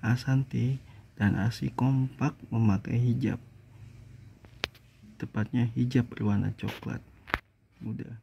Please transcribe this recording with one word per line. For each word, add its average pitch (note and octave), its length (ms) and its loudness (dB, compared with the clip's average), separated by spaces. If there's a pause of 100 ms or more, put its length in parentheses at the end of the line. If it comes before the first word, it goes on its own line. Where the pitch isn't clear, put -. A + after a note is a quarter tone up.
Ashanty B2+ 800 0 (320)
dan G2 240 2
Ashy A#2 320 -2
kompak C3 640 0 (160)
memakai A2 480 2
hijab, B2 400 2 (1800)
tepatnya A#2 640 -2
hijab B2 320 2
berwarna G#2 480 0
coklat - 480 -8 (720)
muda. A2+ 440 -10